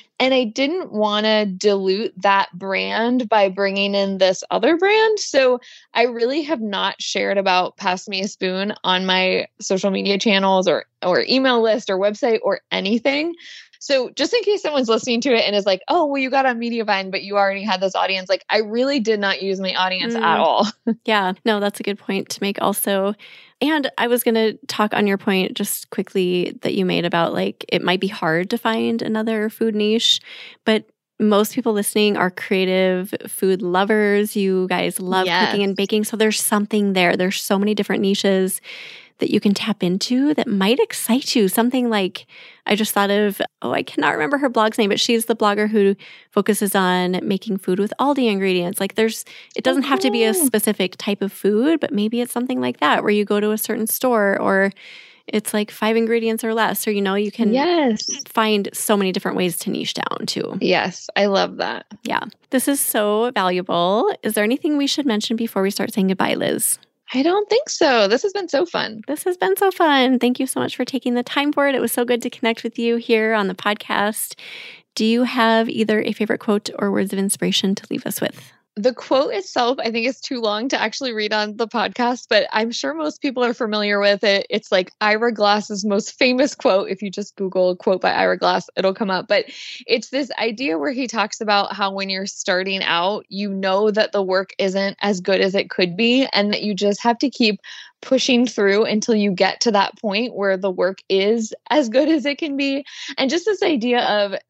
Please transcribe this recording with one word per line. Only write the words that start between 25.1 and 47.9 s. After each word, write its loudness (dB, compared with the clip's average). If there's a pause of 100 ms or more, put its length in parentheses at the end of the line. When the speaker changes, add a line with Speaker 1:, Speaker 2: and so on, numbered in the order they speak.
Speaker 2:
point 0
just -6
quickly -2
that -2
you 0
made 0
about, 0
like, -4
it 0
might 0
be -2
hard -2
to 0
find -2
another -2
food -2
niche, 2 (460)
but 2 (340)
most 4
people 0
listening 2
are 2
creative 0 (140)
food 0
lovers. 2
You 2
guys -2
love 0
cooking 2
and 0
Speaker 1:
Yes. -6
Speaker 2:
baking. 0
So -4
there's 2
something 0
there. 4
There's -2
so 0
many 0
different 0
niches 2 (560)
that -2
you 2
can 2
tap -2
into 0
that -2
might 4
excite -2
you. 6
Something 2
like, -2 (400)
I 2
just 0
thought 2
of, 2 (220)
oh, -4
I 0
cannot 0
remember 0
her 0
blog's 2
name, 2
but 0
she's 2
the 0
blogger 2
who 4 (380)
focuses 0
on 2
making -2
food -2
with -2